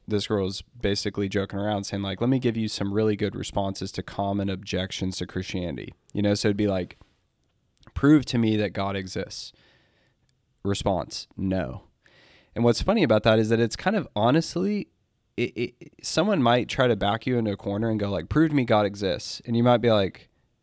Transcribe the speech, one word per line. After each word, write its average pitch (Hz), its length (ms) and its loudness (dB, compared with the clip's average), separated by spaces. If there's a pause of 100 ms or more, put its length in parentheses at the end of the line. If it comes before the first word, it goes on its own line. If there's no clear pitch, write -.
this 104 200 0
girl 101 200 0
is 101 140 -6 (200)
basically 101 480 -2
joking 98 280 -4
around 101 280 -2
saying, 98 180 -4
like, 98 160 -6
"Let 120 100 0
me 131 100 2
give 120 180 0
you 110 100 -2
some 98 260 -4
really 107 220 2
good 101 200 -4
responses 98 580 -6
to - 100 -8
common 98 460 -4
objections 92 680 -6
to 90 80 -6
Christianity." 87 680 -8 (200)
You 101 80 -2
know, 101 140 4
so 110 140 2
it'd 101 80 2
be 104 100 2
like, 92 300 -4 (960)
"Prove 143 320 6
to - 120 -2
me 110 200 4
that 104 160 -2
God 98 220 -4
exists." 95 580 -8 (1080)
Response, 98 720 -2
"No." 90 480 -4 (720)
And 113 80 0
what's 120 180 4
funny 208 220 2
about 110 200 4
that 110 160 6
is 110 100 2
that 113 100 4
it's 113 160 0
kind 202 200 -2
of 196 200 -2
honestly, 165 720 0 (480)
it, - 220 -4
it, 120 160 -6 (280)
someone 185 400 0
might 120 280 2
try 127 180 2
to 117 80 4
back 101 300 -2
you 127 120 0
into 110 140 0
a 101 60 -4
corner 104 320 -2
and 110 100 0
go, 101 100 -2
like, 90 200 -4
"Prove 156 200 4
to 147 60 -2
me 135 80 4
God 110 220 4
exists." 101 600 -4
And 117 120 0
you 117 60 4
might 123 160 6
be 117 120 4
like, 101 380 0 (340)